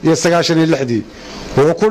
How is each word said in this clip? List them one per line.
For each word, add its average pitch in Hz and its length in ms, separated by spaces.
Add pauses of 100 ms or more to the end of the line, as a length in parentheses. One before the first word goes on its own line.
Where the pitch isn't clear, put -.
iyo 160 120
sagaashan 170 420
iyo 160 100
lixdii. 127 360 (540)
Wuxuu 151 160
ku 214 180